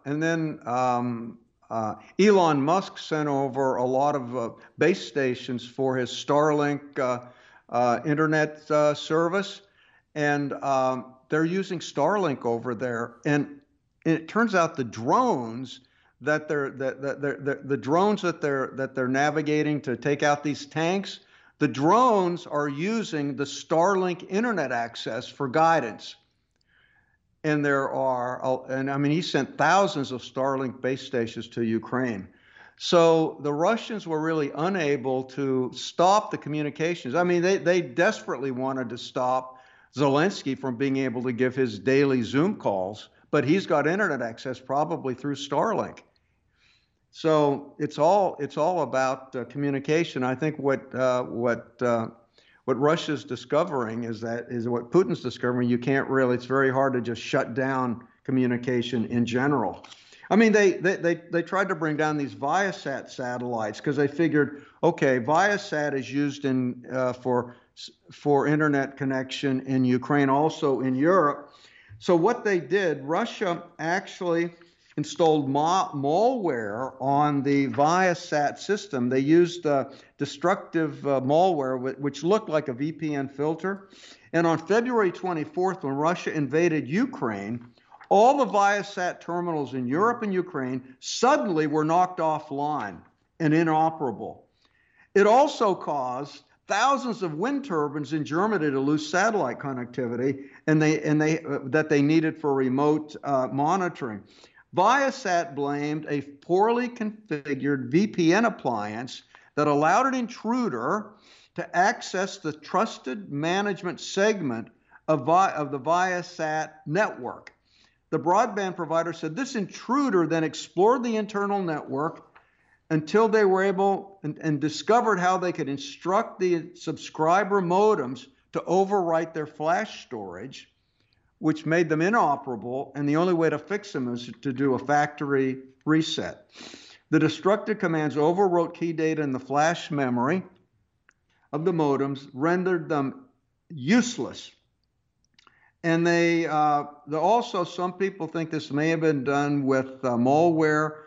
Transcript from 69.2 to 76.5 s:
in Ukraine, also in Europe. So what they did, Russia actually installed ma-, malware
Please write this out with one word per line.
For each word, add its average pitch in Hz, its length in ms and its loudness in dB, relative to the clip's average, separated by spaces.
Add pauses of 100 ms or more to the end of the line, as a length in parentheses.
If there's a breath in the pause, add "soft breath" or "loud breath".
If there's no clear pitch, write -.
in 131 180 2
Ukraine, 135 460 2
also 143 520 0
in 131 120 -2
Europe. 151 560 2 (480 soft breath)
So 185 160 2
what 208 300 2
they 196 160 0
did, 151 420 -2
Russia 175 640 -4 (160)
actually 170 760 -2 (440 soft breath)
installed 151 500 2
ma-, 160 440 2
malware 139 1080 0